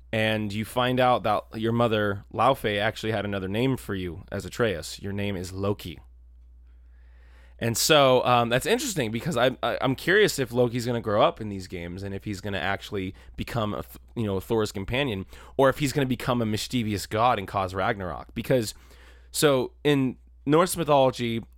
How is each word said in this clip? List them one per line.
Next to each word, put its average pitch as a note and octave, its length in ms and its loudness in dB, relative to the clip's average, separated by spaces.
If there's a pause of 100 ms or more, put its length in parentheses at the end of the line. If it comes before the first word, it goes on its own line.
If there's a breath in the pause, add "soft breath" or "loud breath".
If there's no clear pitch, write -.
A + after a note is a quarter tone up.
(120)
and A2 400 0
you G#2+ 140 -4
find B2+ 340 0
out B2 240 4
that G#2 200 0 (120)
your A2 160 0
mother, G#2+ 600 2
Laufey, A2 440 2
actually A2 360 -2
had G2+ 100 -2
another G2 240 -4
name A#2+ 300 0
for - 180 -6
you F2+ 340 -8
as G2 160 -6
Atreus. F#2 560 -4
Your G2 120 -8
name G2+ 240 -4
is F2+ 160 -8
Loki. G2 460 -4 (1600 soft breath)
And A2+ 200 -2
so, C3+ 480 6
um, A#2+ 240 4
that's B2+ 160 0
interesting F#3 460 -2
because A#2+ 260 -4
I, B2+ 140 4 (120)
I, A2+ 160 -2
I'm C3 160 0
curious F#3 440 2
if A#2 120 -2
Loki's A#2+ 340 0
gonna A#2+ 140 -2
grow G#2+ 220 2
up E3 180 2
in A2 80 -8
these F#2+ 200 -8
games F2 360 -10
and G2 100 -8
if G2 120 -8
he's G2 160 -6
gonna G2+ 160 -4
actually F#2+ 580 -4 (220 soft breath)
become G#2 360 -4
a B1+ 100 -6
Th-, - 140 -18 (200)
you A#2 60 -2
know, G2 180 -2
Thor's A2 320 0
companion, G#2+ 520 -4 (300 loud breath)
or C3+ 140 6
if - 100 -2
he's C#3+ 140 -2
gonna C#3+ 120 2
become B2 360 -2
a A2 40 0
mischievous G#2+ 600 -2
god A2+ 340 2
and F#2+ 80 -8
cause F#2 260 -2
Ragnarok. F#2+ 640 -4
Because, B2 380 0 (580 soft breath)
so C3+ 400 2 (140)
in C3+ 320 2 (280)
Norse D#3+ 300 4
mythology, C3 680 2 (140)